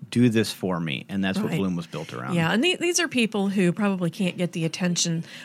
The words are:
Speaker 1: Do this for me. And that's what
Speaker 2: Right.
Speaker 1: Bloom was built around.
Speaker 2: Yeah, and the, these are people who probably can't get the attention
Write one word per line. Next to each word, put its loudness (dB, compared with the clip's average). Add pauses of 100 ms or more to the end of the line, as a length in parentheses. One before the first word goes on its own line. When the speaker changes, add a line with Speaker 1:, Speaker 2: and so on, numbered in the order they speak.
(100)
Speaker 1:
Do 6
this 2
for -2
me. -4
And -2
that's 0
what -2
Speaker 2:
Right. -2
Speaker 1:
Bloom 0
was -6
built -10
around. -6
Speaker 2:
Yeah, 2
and 2
the, 2
these 0
are 2
people 0
who 4
probably 0
can't -2
get -2
the -2
attention 0 (220)